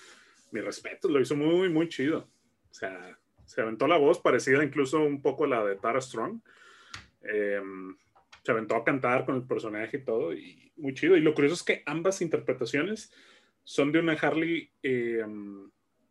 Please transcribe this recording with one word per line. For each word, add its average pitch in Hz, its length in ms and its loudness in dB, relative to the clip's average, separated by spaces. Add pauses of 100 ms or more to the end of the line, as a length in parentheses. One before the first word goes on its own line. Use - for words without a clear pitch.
(500)
mi 107 100 -6
respeto, - 480 -6
lo 143 120 4
hizo 127 160 2
muy, 170 320 4
muy 160 200 0
chido. 139 400 -4 (420)
O - 40 -20
sea, 92 440 -12 (260)
se - 180 -6
aventó 110 240 -2
la 165 100 4
voz 156 240 4
parecida 135 440 4
incluso 143 360 0
un 143 220 0
poco 139 220 0
a 139 40 2
la 117 160 0
de 98 120 -2
Tara 117 240 -2
Strong. 127 400 -6 (840)
Em, 98 720 -4 (460)
se - 100 0
aventó 113 240 0
a 113 80 -2
cantar 131 400 0
con 139 120 -2
el 127 100 -6
personaje 110 520 -6
y 131 60 -18
todo, 131 300 -2
y - 420 -18
muy 139 160 -6
chido. 165 240 4
Y 165 40 6
lo 151 140 4
curioso 143 200 2
es 175 80 -8
que - 240 -2
ambas 165 340 0
interpretaciones 160 920 -2 (500)
son 143 300 0
de 160 80 4
una 165 140 2
Harley, 160 560 0 (120)
em, 107 880 -4 (400)